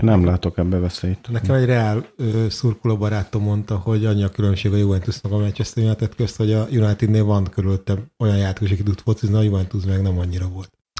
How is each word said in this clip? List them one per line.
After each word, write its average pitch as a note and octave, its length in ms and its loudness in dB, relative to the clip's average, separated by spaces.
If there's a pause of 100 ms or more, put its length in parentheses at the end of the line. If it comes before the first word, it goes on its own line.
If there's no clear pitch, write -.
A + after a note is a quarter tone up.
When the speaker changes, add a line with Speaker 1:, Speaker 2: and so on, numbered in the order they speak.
Speaker 1:
Én A2+ 80 4
nem G2 160 6
látok F2+ 320 0
ebbe F2+ 220 0
veszélyt. F#2 520 -4
Speaker 2:
Nekem A#2 240 0
egy B2+ 100 2
reál, A#2 400 0 (120)
ö, A2+ 320 -2
szurkoló A2 480 -2
barátom G#2 460 -2
mondta, G#2 320 -2
hogy G#2+ 300 0
annyi G#2 180 2
a G2 60 0
különbség G2+ 440 0
a G#2 40 2
Juventusnak G2 540 0
a G#2 60 0
Manchester G#2 460 -2
United A2 320 0
közt, A2 200 -4
hogy G#2+ 180 0
a G#2+ 180 0
Unitednél G#2+ 520 2
van G#2 200 2
körülöttem F#2+ 720 -2
olyan G#2 200 2
játékos, G2 340 0
aki G2 120 0
tud G2+ 160 -2
focizni, G#2+ 360 0
a G#2+ 60 4
Juventus G2 440 0
meg F#2+ 160 0
nem F#2+ 180 0
annyira F2 280 -4
volt. F#2 220 -10 (300)